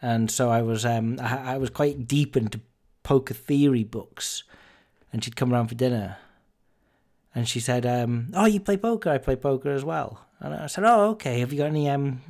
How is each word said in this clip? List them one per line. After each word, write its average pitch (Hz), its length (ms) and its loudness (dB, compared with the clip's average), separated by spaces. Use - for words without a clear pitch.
and 113 300 0
so 123 180 2
I 117 140 4
was, 113 240 0
um, 117 340 0
I, 127 340 -4
I 135 40 -4
was 131 120 -2
quite 143 360 -2
deep 143 300 2
into 110 240 -2
poker 131 320 2
theory 143 480 2
books, - 600 -8
and 113 120 -4
she'd 120 100 -10
come 123 180 0
around 120 140 2
for 117 80 -8
dinner, 117 440 -2
and 117 140 -2
she 127 100 -4
said, 123 260 0
um, 120 480 0
"Oh, 202 140 4
you 208 140 4
play 196 160 0
poker? 220 340 -2
I 139 80 2
play 135 160 0
poker 139 380 -2
as 139 120 -4
well." 151 360 -6
And 143 160 -10
I 151 120 -8
said, 185 180 -4
"Oh, 220 280 6
okay. 127 280 -2
Have 123 120 -2
you 143 60 -4
got 143 80 0
any, 151 220 0
um, 139 420 -2